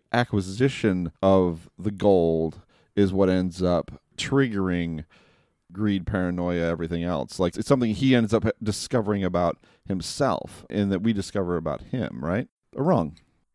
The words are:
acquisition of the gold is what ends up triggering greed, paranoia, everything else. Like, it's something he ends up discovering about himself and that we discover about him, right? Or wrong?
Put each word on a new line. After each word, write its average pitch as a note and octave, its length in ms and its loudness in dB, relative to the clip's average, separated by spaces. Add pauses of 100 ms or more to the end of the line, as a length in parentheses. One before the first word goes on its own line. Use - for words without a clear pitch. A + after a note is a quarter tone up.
(120)
acquisition G2+ 1000 0 (100)
of F#2 560 4
the F#2+ 140 -6
gold E2+ 680 2 (340)
is G2 180 4
what F#2+ 160 4
ends F#2 320 0
up F2 400 0 (160)
triggering F#2 880 -2 (640)
greed, G2 360 -2
paranoia, F2 600 0
everything E2+ 360 -2
else. D#2+ 360 -4
Like, F2 160 0
it's - 120 -6
something B2 260 2
he C3 220 4
ends A2+ 180 2
up A2 100 2 (180)
discovering G#2 640 -2
about F2 340 0 (300)
himself - 800 -4
and G2+ 220 0
that F#2 120 0
we A2+ 100 2
discover F#2 440 -2
about D#2 240 -4
him, E2 440 -6
right? F#2 220 -2 (280)
Or C#3 80 -2
wrong? A2 340 0 (380)